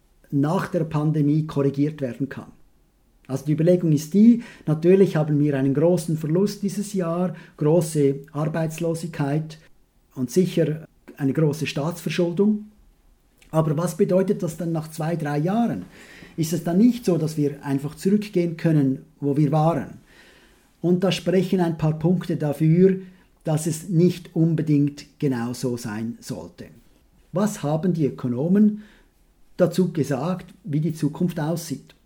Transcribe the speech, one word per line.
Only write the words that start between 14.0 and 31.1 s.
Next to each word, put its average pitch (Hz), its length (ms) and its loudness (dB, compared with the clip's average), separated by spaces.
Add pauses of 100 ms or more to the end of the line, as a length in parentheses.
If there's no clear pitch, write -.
das 170 140 -4
dann 170 160 -4
nach 156 180 -4
zwei, 160 240 -4
drei 147 240 -4
Jahren? 175 460 0 (520)
Ist 156 160 -2
es 160 120 -4
dann 170 140 0
nicht 240 260 4
so, 175 140 2
dass 156 180 -2
wir 143 280 -2
einfach 139 300 -4
zurückgehen 180 640 0
können, 147 480 2 (160)
wo 139 160 -2
wir 151 160 2
waren? 156 460 0 (840)
Und 180 200 2
da 190 80 2
sprechen 185 500 0
ein 165 180 0
paar 156 200 0
Punkte 175 380 0
dafür, 160 640 4 (440)
dass 156 240 -2
es 160 220 -6
nicht 175 480 2
unbedingt 151 720 0 (120)
genau 123 340 -2
so 123 240 -4
sein 113 440 -8
sollte. 90 460 -14 (640)
Was 208 300 -2
haben 160 320 0
die 160 120 2
Ökonomen 170 760 2 (760)
dazu 175 360 2
gesagt, 151 680 -4
wie 151 180 -2
die 156 140 -2
Zukunft 165 460 -2